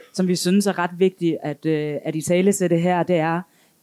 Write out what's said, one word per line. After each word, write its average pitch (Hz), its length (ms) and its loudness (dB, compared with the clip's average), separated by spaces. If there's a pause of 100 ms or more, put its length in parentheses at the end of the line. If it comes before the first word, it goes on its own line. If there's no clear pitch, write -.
(140)
som 185 140 0
vi 175 80 2
synes 196 320 2
er 180 120 -2
ret 175 200 -4
vigtigt 185 420 0
at, 147 240 -8
øh, 151 380 -2
at 156 120 -6
italesætte 180 640 2
her, 175 260 0
det 180 120 0
er, 165 260 0 (420)